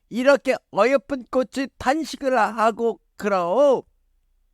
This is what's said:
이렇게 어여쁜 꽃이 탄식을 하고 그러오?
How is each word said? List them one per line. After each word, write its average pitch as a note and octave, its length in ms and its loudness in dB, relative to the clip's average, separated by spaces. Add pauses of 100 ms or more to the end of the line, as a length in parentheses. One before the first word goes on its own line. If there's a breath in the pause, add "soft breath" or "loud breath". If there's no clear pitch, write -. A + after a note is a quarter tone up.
이렇게 B3+ 480 2 (160)
어여쁜 B3+ 580 0
꽃이 B3+ 380 -2 (100)
탄식을 C4 580 -2
하고 A3 640 0 (160)
그러오? G3+ 680 0 (680)